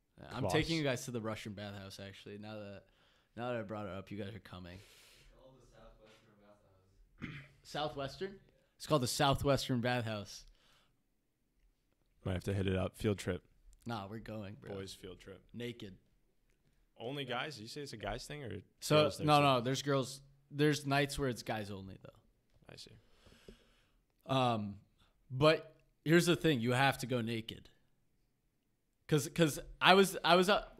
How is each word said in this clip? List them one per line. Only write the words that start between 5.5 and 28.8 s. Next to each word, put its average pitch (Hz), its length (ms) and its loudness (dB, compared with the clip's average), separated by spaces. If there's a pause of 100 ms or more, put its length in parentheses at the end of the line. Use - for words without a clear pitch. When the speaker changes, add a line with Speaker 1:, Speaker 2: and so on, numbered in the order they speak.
Speaker 1:
Southwestern? 151 720 -6 (420)
It's - 80 -14
called 151 160 4
the 123 60 0
Southwestern 135 720 4
Bathhouse. 113 640 -2 (1800)
Speaker 2:
Might 95 80 -2
have 92 100 -4
to 98 100 -2
hit 95 140 0
it 95 80 2
up. 92 220 -2
Field 104 200 0
trip. - 260 -6 (420)
Speaker 1:
Nah, 107 240 -6
we're 113 100 -10
going, 104 420 -12
bro. 101 140 -12
Speaker 2:
Boys 98 180 -10
field 92 260 -16
trip. 95 220 -18 (120)
Speaker 1:
Naked. 113 420 -10 (1000)
Speaker 2:
Only 135 280 -6
guys? 127 300 -4
Did 104 80 -14
you 113 40 -14
say 147 140 -10
it's 135 120 -12
a 117 40 -12
guys 104 280 -6
thing 147 180 -12
or 98 160 -8 (200)
Speaker 1:
So, 151 220 4
Speaker 2:
girls 147 160 2
there 151 100 0
Speaker 1:
no, 147 120 8
Speaker 2:
too? 147 40 6
Speaker 1:
no, 131 180 6
there's 135 200 -2
girls. 139 400 -2 (300)
There's 143 340 2
nights 139 340 2
where 139 80 0
it's 117 160 -4
guys 110 280 -4
only, 95 300 -12
though. - 720 -20
Speaker 2:
I 50 60 -18
see. - 140 -18 (1300)
Speaker 1:
Um, 117 500 0 (560)
but 151 440 4 (300)
here's 160 220 6
the 170 100 6
thing. 147 240 4
You 120 120 2
have 131 260 4
to 123 80 -6
go 123 140 0
naked. 113 480 -6 (1400)